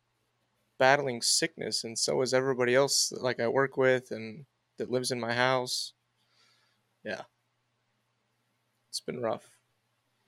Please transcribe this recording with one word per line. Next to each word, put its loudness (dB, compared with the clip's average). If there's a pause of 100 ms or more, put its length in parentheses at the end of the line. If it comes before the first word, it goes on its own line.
(800)
battling 4
sickness, -2
and -8
so 0
is -2
everybody 2
else, 2
like, -4
I 0
work 0
with 2
and -12 (300)
that -6
lives -2
in -4
my -4
house. 0 (1120)
Yeah. -8 (1700)
It's -8
been -10
rough. -6 (720)